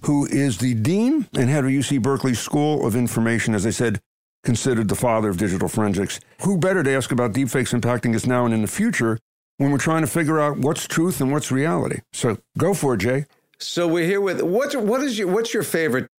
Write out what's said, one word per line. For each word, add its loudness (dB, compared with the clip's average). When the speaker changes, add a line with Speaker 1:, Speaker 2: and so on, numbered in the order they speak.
Speaker 1:
who 2
is 0
the 0
dean 2
and 2
head 2
of 0
U 2
C 0
Berkeley 0
School 0
of 0
Information, 0
as 0
I 2
said, 0
considered 0
the 0
father 2
of -2
digital 0
forensics. -2
Who 2
better 2
to 2
ask 0
about 0
deepfakes 0
impacting 0
us -2
now 2
and 2
in 0
the -2
future -2
when 2
we're 2
trying 0
to 0
figure 0
out 0
what's -2
truth 0
and 0
what's -2
reality? -2
So -2
go 2
for 0
it, -2
Jay. 0
Speaker 2:
So -4
we're 0
here 0
with, -2
what's, 0
what 0
is -4
your, -2
what's 0
your -2
favorite -2